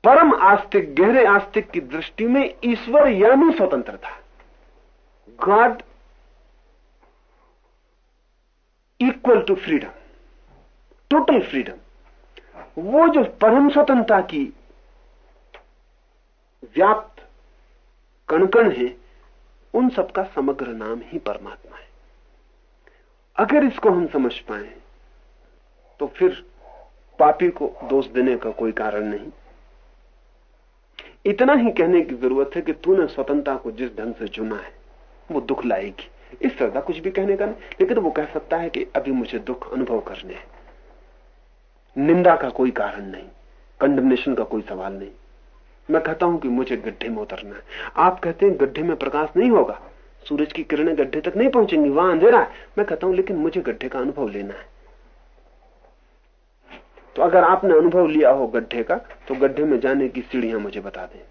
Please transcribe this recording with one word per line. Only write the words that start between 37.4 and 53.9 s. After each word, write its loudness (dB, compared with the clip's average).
नहीं, -8
लेकिन 2
वो 0
कह -4
सकता -6
है -6
कि -6
अभी -2
मुझे -4
दुख -10
अनुभव -4
करने -16
हैं। -20
निंदा 4
का -4
कोई 0
कारण -6
नहीं, -16
कंडेमनेशन 0
का -2
कोई -6
सवाल -12
नहीं। -14
मैं 0
कहता -4
हूं 0
कि -6
मुझे -2
गड्ढे -10
में -6
उतरना -12
है, -18
आप 2
कहते -2
हैं 0
गड्ढे -2
में -2
प्रकाश -4
नहीं 4
होगा, 2
सूरज -4
की -8
किरणें -2
गड्ढे -2
तक -6
नहीं 2
पहुंचेंगी, 2
वहां 2
अंधेरा 4
है। -4
मैं -2
कहता -6
हूं 0
लेकिन -2
मुझे -4
गड्ढे -8
का -8